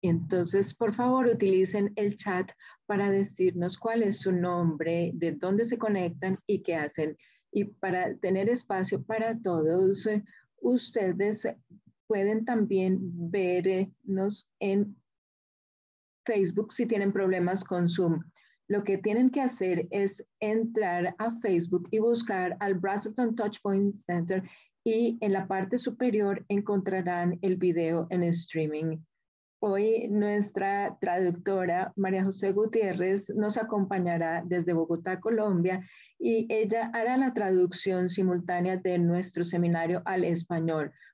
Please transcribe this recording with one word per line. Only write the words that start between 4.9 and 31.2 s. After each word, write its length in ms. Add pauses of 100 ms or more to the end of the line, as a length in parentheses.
de 180
dónde 320
se 140
conectan 680
y 160
qué 140
hacen. 400 (360)
Y 120
para 520
tener 320
espacio 540
para 360
todos, 680 (520)
ustedes 880 (600)
pueden 380
también 540 (320)
vernos 1160 (100)
en 380 (1300)
Facebook 480
si 140
tienen 260
problemas 500
con 260
Zoom. 340 (460)
Lo 160
que 140
tienen 320
que 100
hacer 500
es 340 (140)
entrar 800
a 220
Facebook 500
y 80
buscar 600
al 140
Brazelton 600
Touchpoint 600
Center 480 (420)
y 360
en 120
la 140
parte 320
superior 720
encontrarán 920
el 140
video 540
en 140
streaming. 760 (640)
Hoy 460
nuestra 920
traductora, 920